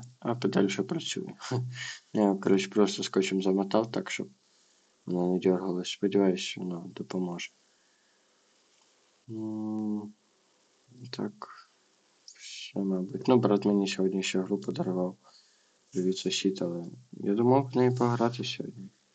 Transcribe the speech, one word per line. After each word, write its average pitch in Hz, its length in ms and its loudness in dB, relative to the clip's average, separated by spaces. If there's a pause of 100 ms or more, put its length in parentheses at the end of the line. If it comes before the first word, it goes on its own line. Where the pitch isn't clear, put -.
(180)
а 120 160 -4
педаль 190 340 2
ще - 140 -2
працює. - 520 -6 (360)
<laughs> - 420 -12
Я 107 100 2
його, 98 160 4
коротше, 98 300 4
просто 101 340 2
скотчем 95 400 0
замотав 98 480 2
так, - 200 -4
щоб - 180 -8 (760)
воно 90 260 2
не 92 60 2
дергалось. 90 520 2
Сподіваюсь, 95 500 4
що - 200 -8
воно 87 360 -8
допоможе. 90 540 -6 (1800)
М, 107 840 -4 (1000)
так. - 600 -10 (540)
Все, - 540 -14
мабуть. 95 500 -2
Ну, 127 80 8
брат 104 280 4
мені 101 240 4
сьогодні 95 340 0
ще 95 180 -2
гру 95 180 -2
подарував. 90 580 -2 (760)
Привіт, 92 260 0
сусід, 95 440 -2
але 87 220 -4 (280)
я 101 220 -2
думав 127 380 4
в 123 40 -2
неї 127 140 6
пограти 120 540 0
сьогодні. - 440 -10 (260)